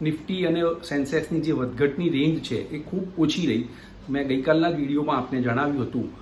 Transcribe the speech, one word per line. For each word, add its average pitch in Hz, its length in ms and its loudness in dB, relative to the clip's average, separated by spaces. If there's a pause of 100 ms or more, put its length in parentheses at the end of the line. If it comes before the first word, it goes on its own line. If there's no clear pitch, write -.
Nifty 175 400 -2
અને 170 180 2 (280)
સેન્સેક્સની 147 520 0
જે 151 100 0
વધઘટની 143 580 0
રેન્જ 143 340 2
છે - 260 -4
એ 147 100 -6
ખૂબ - 400 -4
ઓછી 160 280 2
રહી. 117 200 2 (420)
મેં 139 180 0
ગઈકાલના 151 440 4
જ 151 40 0
વીડિયોમાં 147 420 0
આપને 127 240 0
જણાવ્યું 131 420 2
હતું 113 260 -4 (120)